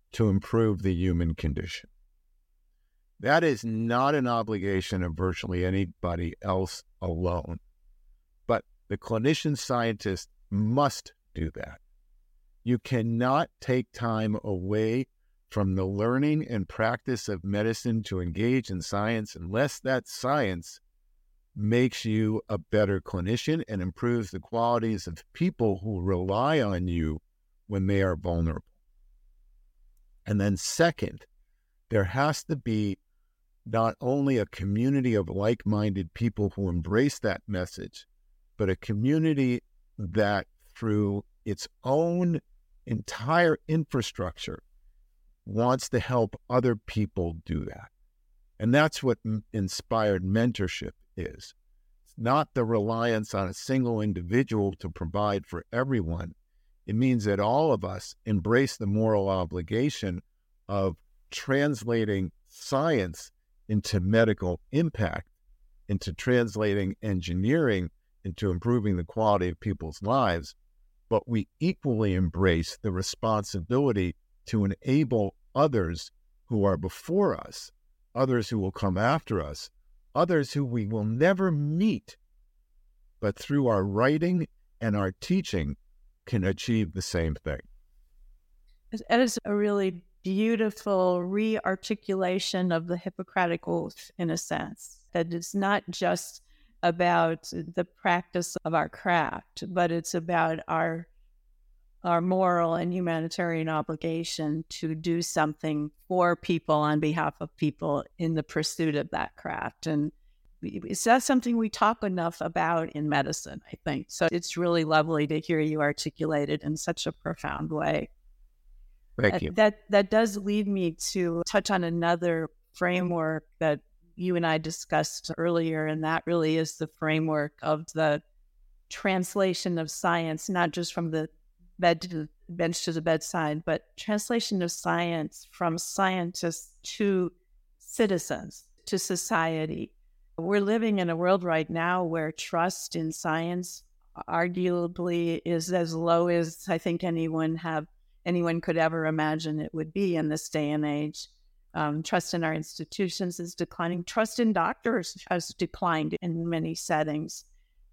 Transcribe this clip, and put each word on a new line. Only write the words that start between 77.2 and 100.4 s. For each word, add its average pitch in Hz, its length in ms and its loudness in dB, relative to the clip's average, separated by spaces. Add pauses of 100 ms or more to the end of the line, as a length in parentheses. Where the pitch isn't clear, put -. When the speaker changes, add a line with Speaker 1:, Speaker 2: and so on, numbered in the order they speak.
Speaker 1:
us, - 360 -14 (420)
others 123 360 2
who 113 100 0
will 95 120 0
come 95 260 0
after 113 440 2
us, 73 300 -10 (420)
others 160 400 2
who 143 100 0
we 117 220 -2
will 107 180 -2
never 175 480 2
meet, 156 640 0 (1040)
but 104 160 0
through 143 320 0
our 101 160 4
writing 151 640 2 (340)
and 110 140 0
our 98 160 2 (100)
teaching 87 540 -2 (500)
can 104 180 0
achieve 98 500 0
the 95 80 -4
same 82 420 -2
thing. 71 160 -4 (1500)
Speaker 2:
That 233 100 4
is 247 260 2
a 208 100 0
really 202 460 0 (220)
beautiful 196 1000 2
re-articulation 190 1500 0
of 165 160 0
the 175 100 -2
Hippocratic 175 680 -4
Oath, - 500 -4
in 165 140 -2
a 160 60 -2
sense, - 640 -8 (120)
that 170 200 -2
it's 170 200 -8
not 196 360 0
just 175 520 -4 (420)
about 170 680 2
the 170 340 -4 (140)
practice 175 640 -2
of 165 120 0
our 156 140 0
craft, - 800 -2
but 175 220 2
it's 170 220 -4
about 165 540 0